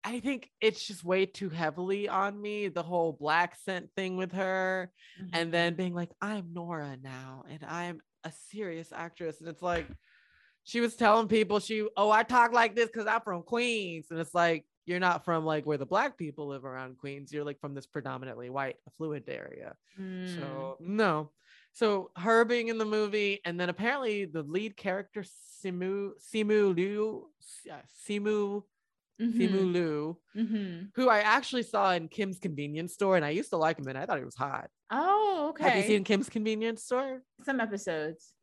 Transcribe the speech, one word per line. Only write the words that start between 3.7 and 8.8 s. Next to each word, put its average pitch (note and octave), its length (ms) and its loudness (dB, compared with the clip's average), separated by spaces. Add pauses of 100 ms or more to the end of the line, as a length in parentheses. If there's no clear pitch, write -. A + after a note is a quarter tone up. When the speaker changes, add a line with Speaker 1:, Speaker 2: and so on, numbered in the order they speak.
Speaker 1:
thing F#3 200 -2
with F#3 160 -4
her, F#3 600 -2 (400)
and E3 160 0
Speaker 2:
Mm-hmm. E3 40 -2
Speaker 1:
then E3+ 240 2
being F3+ 180 -2
like, F3 260 -4
"I'm G3 320 -6
Nora E3 500 -8
now, C3 460 -14
and D3 160 -16
I'm E3+ 360 -8 (220)
a D#3+ 80 -10 (200)
serious E3+ 420 -8